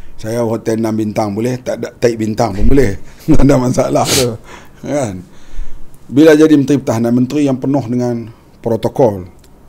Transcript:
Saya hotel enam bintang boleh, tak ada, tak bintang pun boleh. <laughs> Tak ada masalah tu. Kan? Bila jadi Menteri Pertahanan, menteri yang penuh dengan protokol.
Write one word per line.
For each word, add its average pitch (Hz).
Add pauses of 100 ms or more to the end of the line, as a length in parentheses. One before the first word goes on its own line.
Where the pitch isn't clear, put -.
(140)
Saya 117
hotel 113
enam 113
bintang 107
boleh, 117
tak 113
ada, 117
tak 120
bintang 110
pun 101
boleh. 123 (160)
<laughs> -
Tak 147
ada 135
masalah 131
tu. 120 (460)
Kan? 113 (840)
Bila 151
jadi 156
Menteri 143
Pertahanan, 117
menteri 131
yang 135
penuh 131
dengan 120 (320)
protokol. 107 (380)